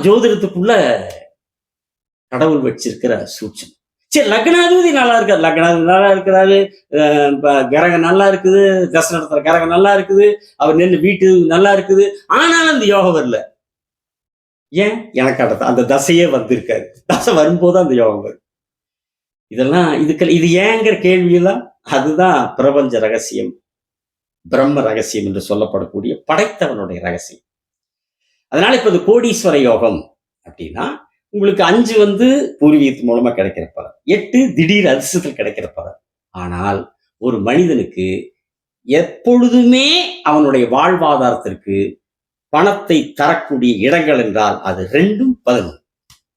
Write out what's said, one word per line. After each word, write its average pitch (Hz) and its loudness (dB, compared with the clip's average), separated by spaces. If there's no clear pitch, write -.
ஜோதிடத்துக்குள்ள 202 0
கடவுள் 147 0
வச்சிருக்கிற 117 -4
சூட்சம். - -16
சரி, 269 2
லக்னாதிபதி 339 2
நல்லா 240 2
இருக்கார், 196 0
லக்னாதிபதி 165 0
நல்லா 196 4
இருக்கிறாரு, 190 2
அஹ், 147 2
ப-, 139 2
கிரகம் 165 2
நல்லா 190 2
இருக்குது, 190 2
தசை 165 0
நடத்துற 151 -4
கிரகம் 165 0
நல்லா 196 4
இருக்குது, 196 2
அவர் 156 2
நின்று 180 2
வீட்டு 190 2
நல்லா 196 4
இருக்குது, 190 2
ஆனாலும் 330 2
அந்த 220 -2
யோகம் 185 2
வரல. 120 -2
ஏன்? 208 0
எனக்கு 127 0
அந்த, 110 0
அந்த 127 0
தசையே 143 2
வந்திருக்காரு. 110 -4
தசை - -2
வரும்போது 175 2
அந்த 151 0
யோகம் 107 0
வரும். - -16
இதெல்லாம் 147 0
இதுக்கு, 156 -2
இது 165 0
ஏங்கிற 220 0
கேள்வியெல்லாம் 180 2
அதுதான் 151 0
பிரபஞ்ச 131 0
ரகசியம், 107 -4
பிரம்ம 135 0
ரகசியம் 110 -4
என்று 95 -6
சொல்லப்படக்கூடிய 104 -4
படைத்தவனுடைய 120 -6
ரகசியம். 87 -12
அதனால 202 0
இப்ப 226 0
இது 175 2
கோடீஸ்வர 202 0
யோகம் 113 0
அப்படின்னா 87 -12
உங்களுக்கு 196 0
அஞ்சு 220 0
வந்து 208 2
பூர்வீகத்து 139 2
மூலமா 120 0
கிடைக்கிற 95 -4
பலன், - -16
எட்டு 208 0
திடீர் 175 2
அதிர்ஷ்டத்தில் 143 -4
கிடைக்கிற 107 -8
பலன். - -14
ஆனால் 90 -6
ஒரு 113 -8
மனிதனுக்கு 117 -2
எப்பொழுதுமே 247 2
அவனுடைய 139 2
வாழ்வாதாரத்திற்கு 131 -2
பணத்தை 170 0
தரக்கூடிய 143 -2
இடங்கள் 147 0
என்றால் 101 -2
அது 92 -6
ரெண்டும் 208 0
பதினொன்னு. 104 -2